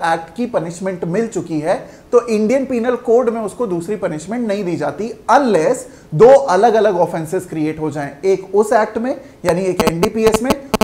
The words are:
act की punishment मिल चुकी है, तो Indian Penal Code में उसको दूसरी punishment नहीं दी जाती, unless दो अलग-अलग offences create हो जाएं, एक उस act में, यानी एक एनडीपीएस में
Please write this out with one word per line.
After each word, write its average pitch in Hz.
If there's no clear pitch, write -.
act 170
की 240
punishment 180
मिल 202
चुकी 170
है, 180
तो 240
Indian 220
Penal 247
Code 233
में 226
उसको 214
दूसरी 175
punishment 185
नहीं 202
दी 175
जाती, 151
unless 233
दो 208
अलग-अलग 214
offences 170
create 156
हो 156
जाएं, 139
एक 190
उस 214
act 214
में, 254
यानी 175
एक 185
एनडीपीएस 220
में -